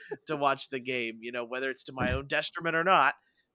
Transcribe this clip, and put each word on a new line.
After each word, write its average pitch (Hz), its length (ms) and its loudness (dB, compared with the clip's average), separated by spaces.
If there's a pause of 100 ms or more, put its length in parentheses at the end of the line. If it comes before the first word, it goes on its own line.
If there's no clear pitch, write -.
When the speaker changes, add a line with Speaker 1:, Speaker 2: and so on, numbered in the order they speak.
Speaker 1:
<laughs> - 200 -12
Speaker 2:
to 156 100 -2
watch 139 320 2
the 139 100 -4
game, 120 420 -4
you 117 100 -10
know, 120 140 -4
whether 127 260 -4
it's - 140 -10
to 135 80 -12
my 127 200 0
own 139 140 -4
detriment 160 480 -2
or 165 80 2
not. 160 320 6 (400)